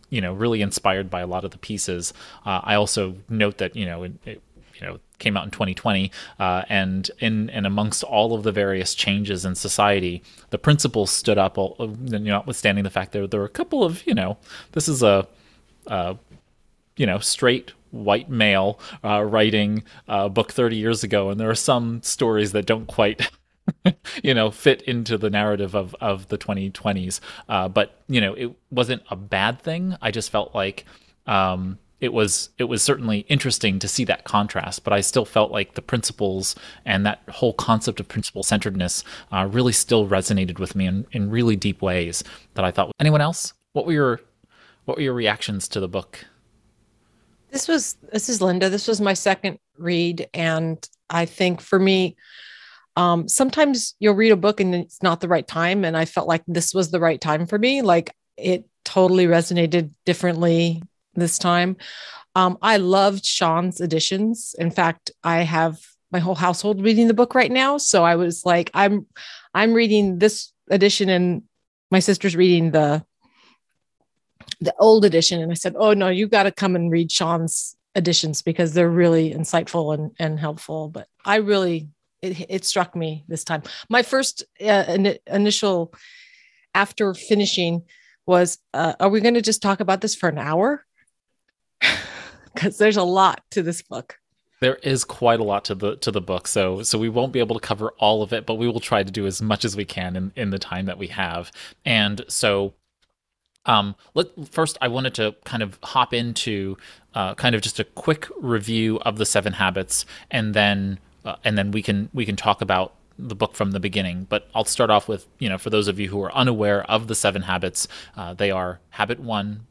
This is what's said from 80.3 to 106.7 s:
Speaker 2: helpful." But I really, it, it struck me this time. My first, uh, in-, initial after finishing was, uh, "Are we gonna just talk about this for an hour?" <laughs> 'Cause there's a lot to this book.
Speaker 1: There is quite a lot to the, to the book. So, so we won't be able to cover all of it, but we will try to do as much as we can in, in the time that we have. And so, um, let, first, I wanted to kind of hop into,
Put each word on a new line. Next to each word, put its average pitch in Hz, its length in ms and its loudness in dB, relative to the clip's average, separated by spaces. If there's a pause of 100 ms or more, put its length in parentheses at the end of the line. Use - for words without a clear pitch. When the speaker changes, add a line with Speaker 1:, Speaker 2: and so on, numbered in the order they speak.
Speaker 2:
helpful." 156 480 -8
But 160 200 -14 (180)
I 202 100 2
really, 190 520 0 (340)
it, 180 260 -8
it 190 160 -6
struck - 320 -2
me 156 320 -6
this 160 160 -8
time. 156 180 -4 (280)
My 240 120 4
first, 269 420 -2 (180)
uh, 202 260 4
in-, 196 380 2
initial 196 640 0 (800)
after 196 380 0
finishing 180 720 0 (420)
was, 180 320 4 (160)
uh, 147 260 0
"Are 196 120 4
we 214 100 2
gonna 240 220 4
just 214 180 -2
talk 196 200 0
about 190 200 0
this 214 140 -2
for 175 160 0
an 147 80 -4
hour?" 180 480 0 (960)
<laughs> - 720 -4
'Cause 208 240 -2
there's 208 180 6
a 202 60 2
lot 185 480 2
to 196 120 -2
this 165 200 -6
book. - 360 -14 (420)
Speaker 1:
There 131 160 2
is 135 260 0
quite 117 380 2
a - 20 -2
lot 101 220 0
to 104 100 -4
the, 101 220 -2
to - 160 -4
the 101 80 -2
book. 90 260 -4
So, 95 380 0
so - 120 0
we 110 120 0
won't 120 240 -2
be 127 80 0
able 110 180 0
to - 80 -12
cover 107 320 -4
all 107 240 4
of 101 100 -6
it, 110 140 -4
but 113 80 -2
we 113 140 0
will 120 100 -2
try 110 240 0
to 98 80 -8
do 98 160 -4
as 98 160 -4
much 110 220 0
as 101 120 -4
we 104 80 -4
can 90 300 -8
in, 92 220 -6
in 104 140 -4
the 98 100 -4
time 92 260 -6
that 92 120 -8
we 95 100 -8
have. 87 420 -6 (340)
And 104 440 0
so, 101 460 0 (920)
um, 101 300 2 (180)
let, 180 120 0 (220)
first, 160 320 -2
I 131 60 0
wanted 127 280 -4
to 107 200 -2 (100)
kind 113 200 -6
of 98 180 -10
hop 123 320 0
into, 107 640 -4 (380)